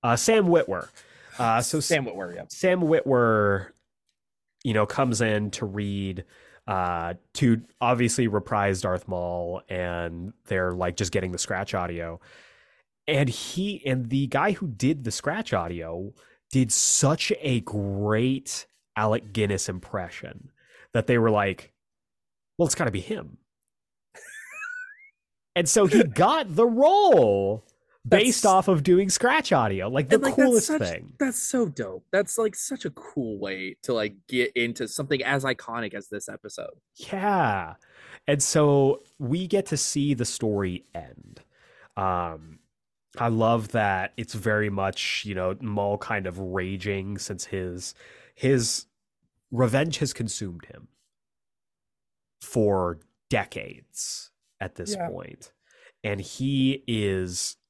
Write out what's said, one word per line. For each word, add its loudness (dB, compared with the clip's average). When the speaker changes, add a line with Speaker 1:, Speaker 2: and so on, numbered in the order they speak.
Speaker 1:
Uh, 4
Sam 4
Witwer. 2
Uh, 4
so -2
Speaker 2:
Sam 0
Witwer, -8
yeah. -12
Speaker 1:
Sam 2
Witwer, 4
you 0
know, 4
comes 0
in 0
to -6
read, -6
uh, -2
to 2
obviously 2
reprise 0
Darth -4
Maul, -6
and -6
they're, -2
like, -2
just -2
getting -2
the -8
scratch -6
audio. -6
And 2
he, -6
and -2
the 0
guy 0
who -4
did 0
the -4
scratch -4
audio -4
did 2
such 2
a 0
great -2
Alec 0
Guinness 0
impression -10
that 2
they 4
were 6
like, 0
"Well, 2
it's 0
gotta -2
be -4
him." -10
<laughs> -20
And 0
so 4
he 6
got 2
the 6
role 4
based 4
Speaker 2:
That's 8
Speaker 1:
off 4
of 4
doing 4
scratch 2
audio. 2
Like, 0
the 4
Speaker 2:
And, 4
like, 0
that's 6
Speaker 1:
coolest 4
Speaker 2:
such, 0
Speaker 1:
thing. -6
Speaker 2:
that's 0
so -2
dope. -8
That's, 0
like, 0
such -8
a -4
cool -6
way -6
to, -2
like, -2
get 0
into -2
something -2
as 0
iconic -6
as -12
this -10
episode. -14
Speaker 1:
Yeah. -2
And 2
so 4
we -4
get 0
to -2
see 0
the -2
story -2
end. -18
Um, -4
I 0
love 2
that 0
it's -10
very 0
much, -4
you -6
know, -2
Maul -2
kind -4
of -8
raging -4
since -10
his, -8
his 0
revenge 2
has -2
consumed -8
him -20
for 0
decades -6
at -10
this -8
Speaker 2:
Yeah. -6
Speaker 1:
point. -14
And -4
he 0
is -2